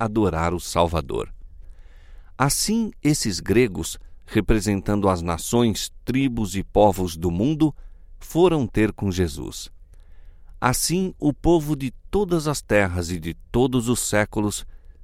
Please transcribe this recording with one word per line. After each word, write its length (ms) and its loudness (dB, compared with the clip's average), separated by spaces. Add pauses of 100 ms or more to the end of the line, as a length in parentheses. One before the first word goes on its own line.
adorar 520 0
o 60 -2
Salvador. 720 -2 (1040)
Assim, 540 0 (100)
esses 380 0
gregos, 600 0 (280)
representando 840 2
as 140 2
nações, 680 0 (120)
tribos 520 -2
e 80 -2
povos 520 2
do 140 -2
mundo, 420 2 (460)
foram 480 2
ter 260 2
com 200 -4
Jesus. 580 -6 (920)
Assim, 600 0
o 120 2
povo 440 2
de 160 -6 (180)
todas 380 0
as 120 -2
terras 500 2
e 100 -4
de 140 -6 (180)
todos 360 2
os 120 2
séculos 640 -2 (380)